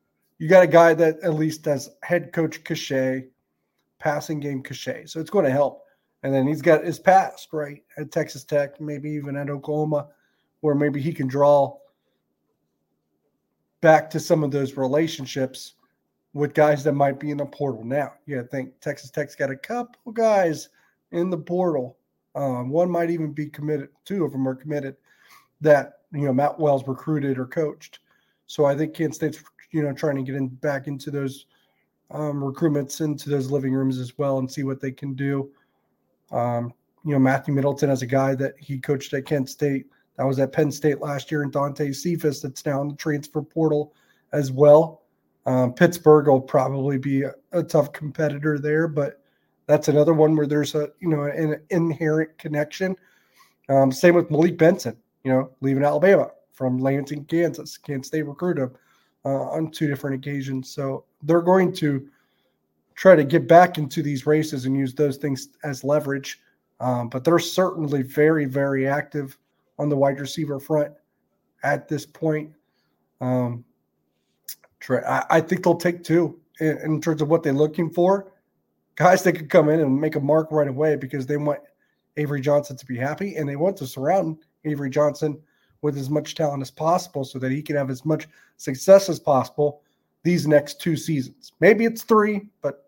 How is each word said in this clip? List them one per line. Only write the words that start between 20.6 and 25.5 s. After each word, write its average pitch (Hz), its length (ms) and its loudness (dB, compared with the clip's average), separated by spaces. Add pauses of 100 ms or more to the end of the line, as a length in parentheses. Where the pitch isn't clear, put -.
in 175 180 -2
the 175 80 -4
portal. 160 600 -4 (380)
Um, 131 340 -4
one 175 200 2
might 170 220 0
even 160 220 -4
be 147 140 -8
committed. 147 420 -6 (160)
Two 196 200 -4
of 135 60 -4
them 131 160 -4
are 131 80 -4
committed 139 400 -8 (640)